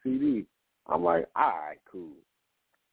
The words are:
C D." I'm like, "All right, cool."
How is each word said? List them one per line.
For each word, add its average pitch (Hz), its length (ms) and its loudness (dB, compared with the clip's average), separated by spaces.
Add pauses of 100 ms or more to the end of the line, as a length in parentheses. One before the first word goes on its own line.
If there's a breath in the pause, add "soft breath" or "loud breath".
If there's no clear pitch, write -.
C 131 140 0
D." 135 280 2 (400)
I'm 78 160 0
like, 85 320 2
"All 139 160 2
right, 78 280 -8 (120)
cool." 85 220 -14 (800)